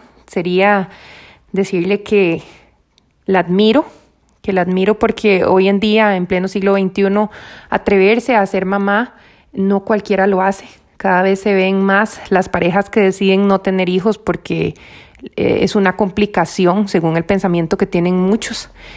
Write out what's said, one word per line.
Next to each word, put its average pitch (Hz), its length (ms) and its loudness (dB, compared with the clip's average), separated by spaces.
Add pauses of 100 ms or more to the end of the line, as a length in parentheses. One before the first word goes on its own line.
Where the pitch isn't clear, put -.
(260)
sería 190 640 0 (600)
decirle 190 500 -2
que 185 400 0 (840)
la 190 140 2
admiro, 208 480 2 (560)
que 196 100 -4
la 185 80 0
admiro 190 380 0
porque 214 480 0
hoy 190 220 4
en 196 120 2
día, 214 360 2
en 180 100 -4
pleno 185 220 -2
siglo 196 260 0
veintiuno, 196 560 0 (400)
atreverse 208 680 2
a 202 80 2
ser 190 220 -4
mamá, 202 480 -2 (400)
no 196 300 0
cualquiera 196 420 0
lo 185 160 0
hace. 190 240 -2 (300)
Cada 185 240 0
vez 196 200 0
se 208 120 -2
ven 190 300 0
más 196 360 0 (120)
las 190 180 2
parejas 180 400 -2
que - 120 0
deciden 190 460 2
no 196 140 2
tener 190 300 -2
hijos 190 260 0
porque, 165 580 -4 (640)
eh, - 240 0
es 202 160 0
una 196 200 0
complicación, 196 920 -2
según 165 300 -2
el 165 80 -4
pensamiento 180 500 -2
que 196 80 -2
tienen 180 320 -2
muchos. 196 540 -2 (260)